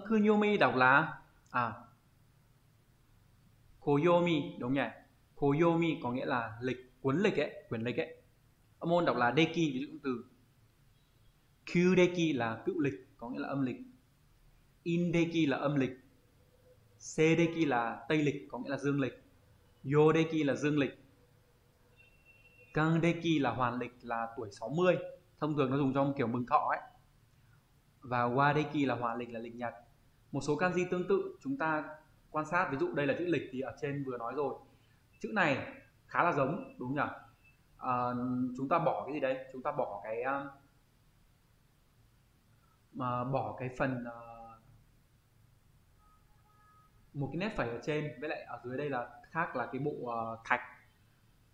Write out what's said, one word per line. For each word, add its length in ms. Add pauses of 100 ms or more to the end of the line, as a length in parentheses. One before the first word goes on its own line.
Kunyomi 480
đọc 180
là, 460 (300)
à, 220 (2000)
Koyomi, 800
đúng 140
nhỉ? 80 (540)
Koyomi 680
có 80
nghĩa 140
là 360
lịch, 400
cuốn 160
lịch 200
ấy, 320
quyển 120
lịch 160
ấy. 180 (640)
Âm 100
môn 160
đọc 120
là 200
Deki, 180
ví 360
dụ 120
từ 220 (1400)
Kyudeki 680
là 300
cựu 140
lịch, 140 (240)
có 120
nghĩa 100
là 80
âm 140
lịch. 160 (1040)
Indeki 680
là 80
âm 180
lịch. 240 (1000)
Seideki 680
là 420
tây 140
lịch, 280
có 80
nghĩa 100
là 80
dương 220
lịch. 240 (720)
Yodeki 500
là 100
dương 240
lịch. 240 (1700)
Kandeki 680
là 100
hoàn 280
lịch, 220
là 260 (100)
tuổi 140
sáu 180
mươi. 280 (420)
Thông 180
thường 140
nó 60
dùng 160
trong 240
kiểu 100
mừng 180
thọ 240
ấy. 100 (1200)
Và 280
Wadeki 580
là 80
hoàn 220
lịch, 120
là 100
lịch 160
nhật. 180 (580)
Một 100
số 160
kanji 340
tương 160
tự 340
chúng 160
ta 260 (480)
quan 140
sát, 260
ví 60
dụ 160
đây 140
là 120
chữ 60
lịch 260
thì 100
ở 200
trên 220
vừa 140
nói 180
rồi. 200 (640)
Chữ 140
này 400 (340)
khá 160
là 100
giống, 460
đúng 160
nhỉ? 60 (760)
Ờ, 380 (420)
chúng 120
ta 100
bỏ 260
cái 80
gì 60
đấy? 180 (160)
Chúng 100
ta 80
bỏ 320
cái, 180
ờ, 300 (2500)
mà 300
bỏ 360
cái 180
phần, 280
ờ, 520 (2500)
một 180
cái 60
nét 200
phẩy 120
ở 140
trên, 360
với 100
lại 120
ở 220
dưới 140
đây 120
là 320 (100)
Thác 240
là 100
cái 160
bộ, 100 (160)
ờ, 380
thạch. 160 (920)